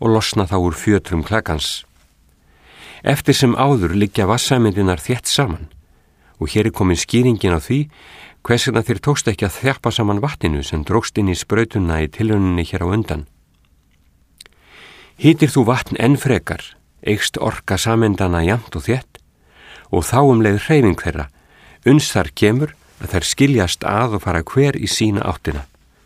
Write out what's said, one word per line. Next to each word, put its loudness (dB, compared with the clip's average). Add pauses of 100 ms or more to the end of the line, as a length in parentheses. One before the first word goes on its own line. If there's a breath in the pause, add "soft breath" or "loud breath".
og 0
losna 0
þá -2
úr -2
fjötrum 0
klakans. -4 (1200 loud breath)
Eftir 2
sem 4
áður 2
liggja 0
vatnssameindirnar 0
þétt -4
saman -2 (720)
og -4
hér 2
er -4
komin 2
skýringin 2
á -2
því -2 (580 loud breath)
hvers 0
vegna 0
þér -4
tókst -2
ekki -2
að -6
þjappa -2
saman 0
vatninu -2
sem -4
drókst -2
inn 2
í -4
sprautuna -2
í -4
tilrauninni 0
hér -4
á -2
undan. -4 (1900 soft breath)
Hýtir 4
þú 4
vatn -4
enn 2
frekar, -2 (400)
eykst -4
orka -4
sameindanna 2
jafnt -2
og -10
þétt -6 (720 soft breath)
og 0
þá 0
um 6
leið 2
hreyfing 4
þeirra, -6 (580 soft breath)
uns 4
þar 0
kemur 0 (260)
að -8
þær -2
skiljast 0
að 0
og -10
fara 0
hver 0
í -6
sína 0
áttina. -6 (420 soft breath)